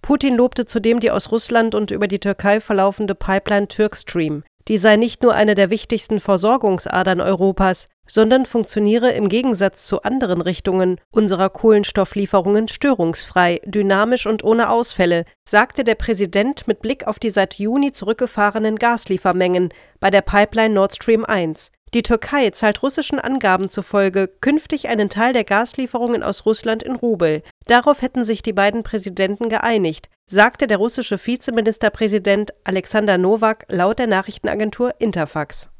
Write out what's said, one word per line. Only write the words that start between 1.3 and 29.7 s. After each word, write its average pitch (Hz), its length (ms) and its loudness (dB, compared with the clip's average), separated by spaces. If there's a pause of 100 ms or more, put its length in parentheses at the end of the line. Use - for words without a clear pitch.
Russland 226 440 0
und 208 160 -2
über 202 160 -2
die 190 100 -4
Türkei 202 420 0
verlaufende 196 540 -2
Pipeline 202 540 -2
Türkstream. 160 760 -4 (240)
Die 214 120 2
sei 214 160 6
nicht 233 260 0
nur 226 140 4
eine 214 180 4
der 196 160 2
wichtigsten 214 500 -4
Versorgungsadern 190 1000 0
Europas, 185 680 0 (200)
sondern 240 400 4
funktioniere 220 640 2
im 202 180 0
Gegensatz 208 560 0
zu - 160 -4
anderen 208 400 -2
Richtungen 185 580 0 (120)
unserer 190 380 2
Kohlenstofflieferungen 208 1200 2
störungsfrei, 180 960 0
dynamisch 202 640 0
und 214 180 -2
ohne 226 280 2
Ausfälle, 180 540 0 (220)
sagte 233 360 2
der 226 120 2
Präsident 208 720 -2
mit 214 140 -2
Blick 254 240 -4
auf 214 140 -6
die 226 100 -2
seit 196 260 0
Juni 269 380 0
zurückgefahrenen 214 840 -2
Gasliefermengen 185 920 0 (300)
bei 196 100 2
der 196 120 4
Pipeline 214 520 2
Nord 196 220 2
Stream 226 300 0
eins. 170 460 -4 (220)
Die 233 100 0
Türkei 240 480 0
zahlt - 320 0
russischen 277 360 -2
Angaben 196 500 0
zufolge 196 600 0
künftig - 580 -2
einen 208 220 0
Teil 233 240 0
der 233 100 0
Gaslieferungen 240 800 -2
aus - 220 -4
Russland 226 380 -2
in 254 120 -6
Rubel. 175 480 0 (220)
Darauf 247 360 4
hätten 254 220 -4
sich 220 180 -4
die 220 120 -4
beiden 208 300 0
Präsidenten 196 680 -4
geeinigt, 214 580 -2 (180)